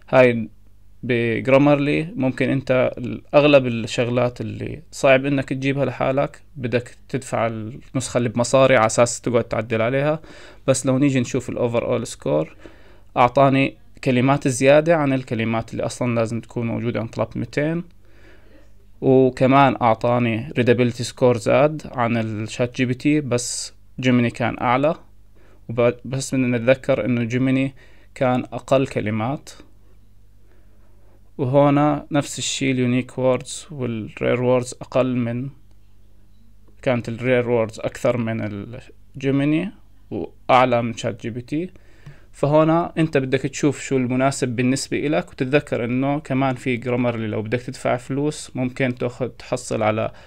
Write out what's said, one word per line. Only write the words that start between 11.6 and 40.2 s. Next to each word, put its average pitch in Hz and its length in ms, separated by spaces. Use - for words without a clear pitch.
اول 120 200
سكور، 151 500
اعطاني 135 600
كلمات 135 440
زيادة 147 480
عن 143 160
الكلمات 113 600
اللي 113 100
اصلًا 120 320
لازم 113 260
تكون 117 260
موجودة 113 340
عن 113 60
طلب 113 300
ميتين، 147 480
وكمان 131 840
اعطاني 120 760
readability 120 460
score 123 320
زاد 135 460
عن 117 240
الشات 113 600
جي 131 80
بي 123 100
تي، 151 260
بس - 540
جيميني 123 300
كان 113 300
اعلى، 135 340
وب-، 120 260
بس 135 300
بدنا 123 240
نتذكر 127 460
انه 120 200
جيميني 131 500
كان 127 380
اقل 135 340
كلمات. 110 640
وهنا 143 720
نفس 143 280
الشيء 135 340
اليونيك 127 460
ووردز 127 520
والرير 123 720
ووردز 123 380
اقل 127 360
من، 123 320
كانت 120 260
الرير 120 420
ووردز 113 300
اكثر 120 360
من 110 500
الجيميني 143 540
واعلى 120 720